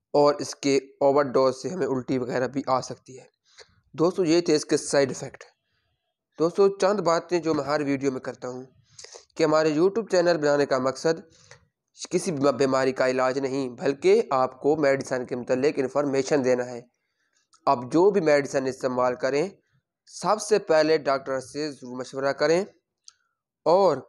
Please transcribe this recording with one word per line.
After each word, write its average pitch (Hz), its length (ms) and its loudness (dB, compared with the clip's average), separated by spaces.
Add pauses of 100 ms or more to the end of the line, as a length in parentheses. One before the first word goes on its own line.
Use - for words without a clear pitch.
(140)
और 147 260 4
इसके 139 400 -2 (220)
ओवरडोज 135 520 2
से 131 140 -10
हमें 123 180 -4
उल्टी 131 320 -4
वगैरह 123 300 -4
भी 135 200 -8
आ 131 140 2
सकती - 340 -16
है। - 120 -20 (680)
दोस्तों, 180 320 0
ये 170 160 2
थे 165 140 2
इसके 147 200 -2
साइड 139 340 0
इफ़ेक्ट। - 340 -14 (920)
दोस्तों, 175 340 2
चंद 196 300 0
बातें 170 400 0
जो 156 120 0
मैं 147 100 -2
हर 147 200 -2
वीडियो 139 280 -2
में 127 80 -8
करता 127 280 -12
हूँ 127 180 -12 (720)
कि 160 80 2
हमारे 156 280 4
YouTube 196 380 0
चैनल 175 260 4
बनाने 147 300 2
का 135 140 0
मकसद 160 420 -2 (880)
किसी 180 220 -2
बीमा-, 139 220 2
बीमारी 131 380 0
का 131 160 0
इलाज 131 300 0
नहीं, 135 340 -4
बल्कि 170 480 2 (140)
आपको 131 440 0
मेडिसिन 135 460 0
के 123 120 -8
मतलब 127 280 -2 (140)
इन्फॉर्मेशन 135 640 0
देना 123 240 2
है। 120 200 -14 (800)
आप 131 160 2 (100)
जो 175 180 6
भी 196 120 0
मेडिसिन 143 440 0
इस्तेमाल 127 500 -2
करें, 143 340 -2 (640)
सबसे 214 480 0
पहले 156 400 2
डॉक्टर 135 400 -4
से 147 300 -8
ज़रूर 127 300 -14
मशवरा 135 340 -4
करें 165 320 0 (1000)
और 165 420 4